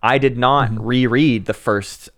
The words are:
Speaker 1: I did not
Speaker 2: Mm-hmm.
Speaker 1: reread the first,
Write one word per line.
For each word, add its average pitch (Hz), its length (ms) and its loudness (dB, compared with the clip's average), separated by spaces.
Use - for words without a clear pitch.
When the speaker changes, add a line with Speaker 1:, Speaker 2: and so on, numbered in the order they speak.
Speaker 1:
I 123 140 2
did 131 200 0
not 127 340 0
Speaker 2:
Mm-hmm. 110 140 -6
Speaker 1:
reread 123 600 0
the 107 80 -4
first, - 640 -6